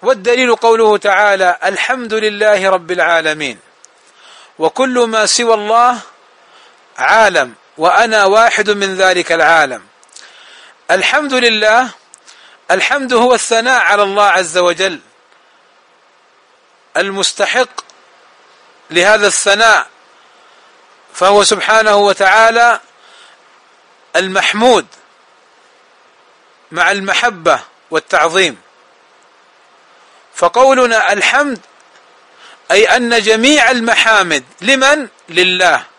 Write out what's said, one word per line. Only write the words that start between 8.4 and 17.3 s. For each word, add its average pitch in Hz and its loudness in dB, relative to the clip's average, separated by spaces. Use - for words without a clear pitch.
من 196 -4
ذلك 180 0
العالم. 156 0
الحمد 254 -2
لله، 226 0
الحمد 254 -2
هو 247 2
الثناء 233 -2
على 208 0
الله 202 0
عز 180 0
وجل 175 -2
المستحق 196 -4